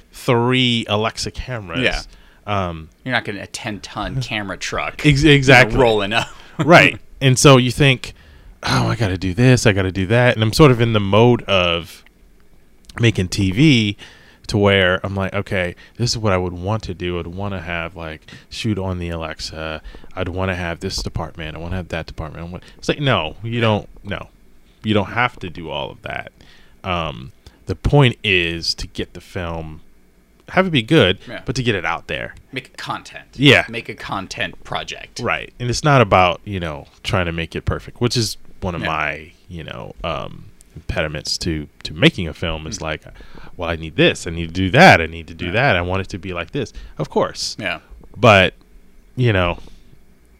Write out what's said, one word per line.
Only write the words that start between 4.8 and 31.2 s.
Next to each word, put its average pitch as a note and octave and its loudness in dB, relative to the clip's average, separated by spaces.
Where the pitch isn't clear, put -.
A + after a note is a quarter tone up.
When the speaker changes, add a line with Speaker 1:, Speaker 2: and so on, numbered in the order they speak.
Speaker 1:
Ex-, C#3 4
exactly. C3 6
Speaker 2:
you B2 0
know, C3 8
rolling G#2+ 2
up. A#2 -2
<laughs> - -18
Speaker 1:
Right. C3+ 6
And C3 4
so C#3 10
you B2 2
think, C3+ 0
"Oh, B2 0
I A2+ 0
gotta F#2+ -2
do F#2 -4
this, B2 4
I G#2 6
gotta F#2+ 0
do F#2 -2
that." B2 4
And A2 0
I'm A2 0
sort D3 8
of A2+ 2
in A#2 2
the G#2+ 4
mode A2 4
of F2 -2
making G#2+ 2
T F#2+ 0
V, A2+ 4
to A2 -2
where G2 4
I'm G2 -6
like, F#2+ -4
"Okay, F#2+ -4
this A#2+ -2
is A#2+ -4
what G#2+ 0
I F2+ 2
would F2+ -2
want F#2+ -4
to F#2 -10
do. F2 -6
I'd E2+ -8
wanna F#2+ -8
have, E2+ -8
like, D#2+ -12
shoot G#2 -4
on F#2 -4
the F2 -6
Alexa. D#2+ -8
I'd F#2 -4
wanna F#2 -2
have E2+ -6
this F#2+ -6
department. - -8
I D#2+ -12
wanna E2+ -6
have F2+ -8
that E2 -6
department." D#2 -12
I E2+ -14
want, F2+ -12
it's - -6
like, C3 0
no, G2 0
you A#2 -2
don't, G#2+ 2
no. G2 -10
You G#2+ 0
don't F#2+ 0
have A#2 -2
to F#2 -10
do D#2+ -12
all C2+ -8
of - -20
that. - -10
Um, D#2 -6
the F#2 -4
point B2+ 4
is E2+ 0
to E2+ -8
get - -10
the F2 -14
film, E2 -10
have F#3+ 2
it F3+ -4
be C3+ 2
good, A2 4